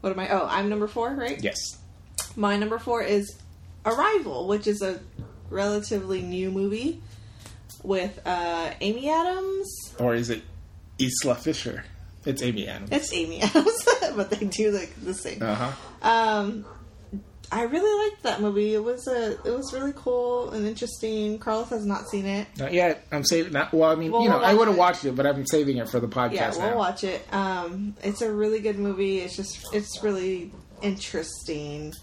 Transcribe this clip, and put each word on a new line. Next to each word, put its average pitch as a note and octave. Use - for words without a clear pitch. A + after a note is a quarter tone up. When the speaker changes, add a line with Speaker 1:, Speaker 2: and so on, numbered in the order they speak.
Speaker 1:
What F#3+
am F#3
I? F#3+
Oh, F#3+
I'm G3+
number G#3
four, A#3
right? C4+
Speaker 2:
Yes. -
Speaker 1:
My G3+
number G#3+
four A#3
is G3+
Arrival, A#3
which G#3
is G#3
a F#3+
relatively G3
new F3+
movie G#3
with, F#3+
uh, E3+
Amy A#3+
Adams. F#4
Speaker 2:
Or A#2+
is A#2+
it A2
Isla B2+
Fisher? -
It's C#3
Amy G#2+
Adams. G2+
Speaker 1:
It's C#4+
Amy E3
Adams, E4
<laughs> D#4
but G3+
they G#3
do G#3+
look F#3+
the F#3
same. -
Speaker 2:
Uh-huh. A#2
Speaker 1:
Um, G#3+
I A3+
really G#4
liked G#4
that G#3+
movie. G#3
It G#3+
was B3
a, A#3
it -
was C4+
really C4+
cool B3
and G#3+
interesting. A3
Carlos A3+
has A3
not G3+
seen G3
it. G3
Speaker 2:
Not C#3+
yet. F3
I'm D3
saving. E3
Not, D3
well, D#3+
I D#3
mean, D#3+
Speaker 1:
Well, A#3
Speaker 2:
you A#3
know, F3+
Speaker 1:
we'll -
Speaker 2:
I G3
Speaker 1:
watch G#3
Speaker 2:
would A3+
have G3
Speaker 1:
it. -
Speaker 2:
watched F3
it, B2+
but C#3
I'm C#3
saving C#3+
it A2+
for B2
the A#2
podcast A#2+
Speaker 1:
Yeah, A2
we'll E3+
Speaker 2:
now. A3+
Speaker 1:
watch G3
it. F#3+
Um, F#3+
it's G3+
a A3
really G#3+
good G#3
movie. G3
It's F#3
just, -
it's -
really F#3
interesting. D3+